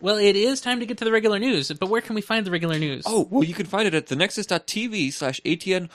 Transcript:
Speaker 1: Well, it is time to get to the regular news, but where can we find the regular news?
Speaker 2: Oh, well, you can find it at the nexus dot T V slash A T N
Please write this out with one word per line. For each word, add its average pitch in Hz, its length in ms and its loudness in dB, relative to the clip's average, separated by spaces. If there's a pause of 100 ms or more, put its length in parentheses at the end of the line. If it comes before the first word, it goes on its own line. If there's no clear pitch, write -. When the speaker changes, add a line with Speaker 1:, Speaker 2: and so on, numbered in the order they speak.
Speaker 1:
Well, 202 160 0
it 202 180 6
is 247 280 0
time 247 180 -2
to 240 60 -4
get 240 120 -6
to 233 60 -6
the 226 80 2
regular 214 260 4
news, 208 340 0
but 190 180 -4
where 226 100 2
can 226 140 -6
we 214 80 -2
find 220 240 -2
the 185 40 -4
regular 165 280 0
news? 147 280 -4
Speaker 2:
Oh, 214 240 2
well, 226 140 4
you 170 100 0
can 196 120 -4
find 208 200 0
it 175 80 2
at 156 120 0
the 131 100 -2
nexus 196 300 -2
dot 175 200 0
T 220 200 -4
V 190 240 -2
slash 139 340 -4
A 156 120 0
T 185 180 -2
N 180 200 -2